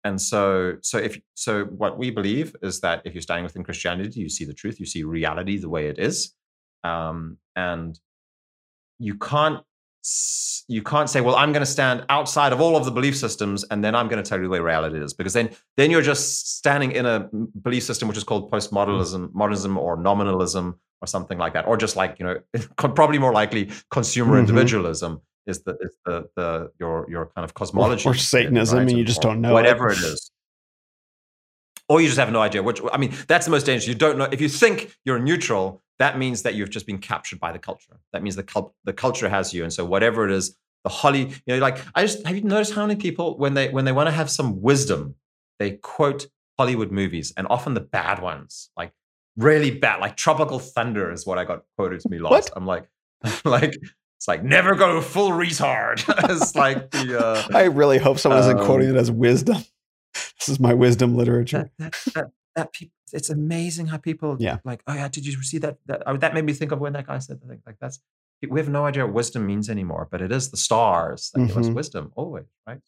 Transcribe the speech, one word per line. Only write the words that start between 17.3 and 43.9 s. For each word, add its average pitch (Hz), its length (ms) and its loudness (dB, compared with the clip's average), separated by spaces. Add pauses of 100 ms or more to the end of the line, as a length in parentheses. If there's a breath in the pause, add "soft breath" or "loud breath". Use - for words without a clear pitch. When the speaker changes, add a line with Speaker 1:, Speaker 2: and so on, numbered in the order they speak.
Speaker 1:
m-, 110 160 -6 (120)
belief 123 220 -2
system - 240 -4
which 104 100 -4
is 101 60 -8
called 101 260 -4
postmodernism, 95 760 -2
Speaker 2:
Mm. - 60 -16
Speaker 1:
modernism, 101 440 0
or 82 200 -2
nominalism, 92 760 0 (260)
or 90 60 -12
something 92 300 -6
like 82 160 -2
that, 82 140 -2
or 113 80 2
just, 107 220 -2
like, 95 220 -2
you 92 60 -6
know, 90 140 -4 (140)
<laughs> - 240 -8
con-, - 160 0
probably 151 240 6
more 131 160 4
likely 107 380 0 (200 loud breath)
consumer 120 420 2
Speaker 2:
Mm-hmm. 123 60 8 (100)
Speaker 1:
individualism 87 720 2 (240)
is 95 180 -8
the, 92 180 -6
is 92 240 -10
the, 85 320 -6
the, 82 420 -4
your, 82 300 -4
your 82 160 -6 (100)
kind 90 80 -6
of 80 120 -10
cosmology 107 520 2
Speaker 2:
Or, 131 40 4
or - 20 4
Speaker 1:
in, 127 60 0
Speaker 2:
Satanism, 120 580 4
Speaker 1:
right? 127 100 6
Speaker 2:
and 123 100 4
you 117 60 2
Speaker 1:
Or, 107 40 2
Speaker 2:
just 117 120 2
Speaker 1:
or - 120 2
Speaker 2:
don't 113 100 -2
know 117 80 2
it. 120 40 8
Speaker 1:
whatever 117 360 6
it 95 80 2
is. 80 340 -4 (1600)
Or 156 120 6
you 160 80 6
just 127 120 2
have 113 120 2
no 113 100 2
idea, 101 200 0
which, 110 180 -2 (140)
I 139 40 0
mean, 135 160 -2 (140)
that's 170 180 4
the 165 60 0
most 139 140 2
dangerous. 123 220 0
You 123 80 -4
don't 147 220 2
know. 135 140 -2
If 135 100 -4
you 151 80 2
think - 460 2 (100)
you're 131 120 0
neutral, 117 640 -2 (160)
that 131 220 2
means 127 240 -4
that 113 100 -2
you've 101 160 -4
just 107 160 -10
been 98 140 -8
captured - 400 -8
by 85 120 -6
the 85 80 -14
culture. - 400 -16 (140)
That 85 80 -8
means 98 140 -6
the 98 80 -10
cul-, - 400 -6
the 98 100 -6
culture 120 340 -2
has 95 280 -2
you. 85 80 -6
And 82 100 -8
so 90 120 -6
whatever 107 400 2
it 98 60 -2
is, 95 240 -4 (280)
the - 80 -4
Holly-, 139 380 2 (180 loud breath)
you 127 80 0
know, - 20 0
like, 131 220 0 (160 loud breath)
I 175 80 4
just, - 240 -4
have 180 80 -2
you 208 80 -4
noticed 208 300 0
how 208 120 -2
many 208 140 0
people, 170 400 -4
when 139 160 0
they, 135 140 2
when 135 160 0
they 131 60 2